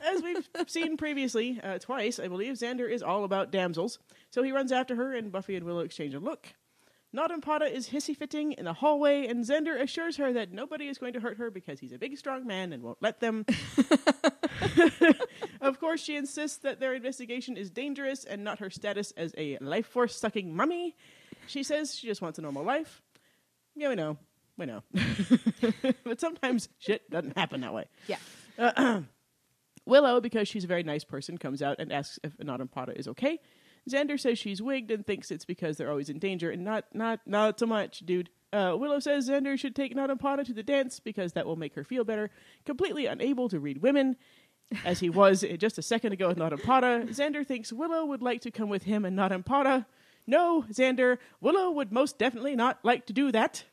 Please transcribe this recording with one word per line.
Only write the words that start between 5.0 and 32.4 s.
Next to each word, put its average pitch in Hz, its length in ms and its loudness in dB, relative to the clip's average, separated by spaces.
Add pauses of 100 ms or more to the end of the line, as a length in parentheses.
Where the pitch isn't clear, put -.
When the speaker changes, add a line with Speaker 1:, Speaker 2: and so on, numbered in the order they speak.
Speaker 1:
and 220 160 -6
Buffy 190 240 -4
and 175 100 -6
Willow 175 140 -4
exchange 151 340 -6
a 143 60 -6
look. 247 340 -8 (640)
Nanampara 302 560 0
is 262 180 -6
hissy-fitting 302 640 -4
in - 120 -8
the 170 80 -4
hallway, 285 540 4
and 240 180 -2
Xander 294 340 0
assures 330 380 -2
her 277 160 0
that 214 180 -2
nobody 285 360 -8
is 277 100 -8
going 247 160 -6
to 247 60 -4
hurt 214 180 -6
her 233 140 -6
because 175 280 -12
he's 123 140 -14
a 120 40 -14
big, 269 200 -8
strong 262 280 -6
man 185 280 -4
and 120 100 -10
won't 117 180 -10
let 320 180 -2
them. 220 300 -2
<laughs> 226 60 4 (2000)
Of 269 180 0
course, 320 240 0
she 294 140 -6
insists 285 420 -6
that 262 220 -4
their 262 120 -2
investigation 247 640 -6
is 190 140 -10
dangerous 269 560 -6
and 208 180 -10
not 208 160 -6
her 190 100 -8
status 202 420 -6
as 160 260 -8
a 143 220 -4
life-force 214 560 -2
sucking 202 380 -4
mummy. 339 420 0 (520)
She 277 160 -6
says 302 320 -4
she - 120 -12
just 208 140 -4
wants 160 160 -8
a 165 40 -10
normal 143 240 -6
life. 294 360 -2 (720)
Yeah, 294 140 -2
we 247 60 0
know. 151 220 -2 (400)
We 175 80 -6
know. 110 180 -10 (100)
<laughs> - 1120 2
But 240 160 -4
sometimes 262 480 -2 (120)
shit - 300 -4
doesn't 156 280 -4
happen 143 240 -2
that 117 120 -6
way. 110 120 -6 (220)
Speaker 2:
Yeah. 185 100 -4 (420)
Speaker 1:
Uh, 240 420 2 (440)
<clears throat> - 400 -20
Willow, 254 340 8
because 226 300 0
she's 190 160 -4
a - 20 -8
very 175 160 0
nice 151 220 -4
person, 143 320 -10
comes 139 240 -6
out 143 180 0
and 156 140 -6
asks 143 300 -6
if 147 140 -8
Nanampara 127 600 -8